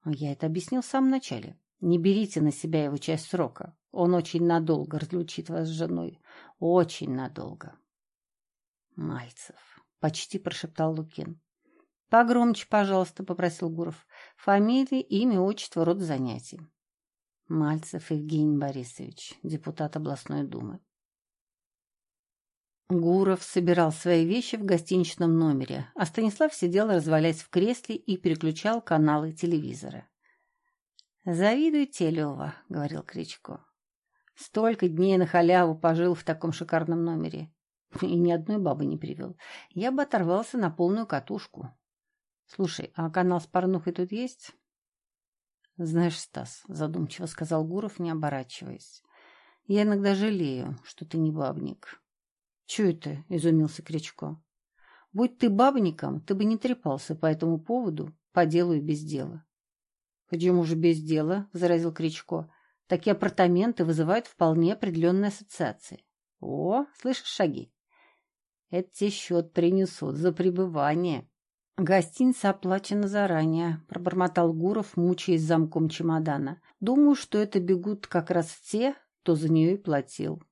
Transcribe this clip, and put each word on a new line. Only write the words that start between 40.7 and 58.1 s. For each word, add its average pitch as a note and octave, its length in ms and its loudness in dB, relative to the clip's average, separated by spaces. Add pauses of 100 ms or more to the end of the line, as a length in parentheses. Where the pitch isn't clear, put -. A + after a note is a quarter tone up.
катушку. C#3 680 -8 (720)
Слушай, - 480 -6
а E3 140 -4
канал F3+ 320 2
с - 60 -18
порнухой F#3 460 0
тут F3+ 180 -4
есть?» A#3+ 400 -8 (1300)
«Знаешь, E3+ 420 0
Стас», - 480 -14
задумчиво D#3+ 580 -6
сказал D#3+ 400 -4
Гуров, G3 340 -6
не E3+ 120 -4
оборачиваясь, C#3+ 920 -8 (640)
«я G#3 180 2
иногда G3+ 320 2
жалею, D3 680 -2
что - 220 -16
ты E3 120 -6
не D#3 140 0
бабник». - 720 -8 (640)
«Чё G3+ 240 0
это?» D3 400 -6
изумился D#3+ 540 2
Кричко. D#3 580 -10 (680)
«Будь A#3+ 260 0
ты A#3 120 4
бабником, G3 720 2
ты G3+ 120 -2
бы G3+ 120 0
не A3 120 2
трепался D#3+ 580 -4
по D#3+ 100 -6
этому D#3+ 340 0
поводу, D#3+ 560 -4 (160)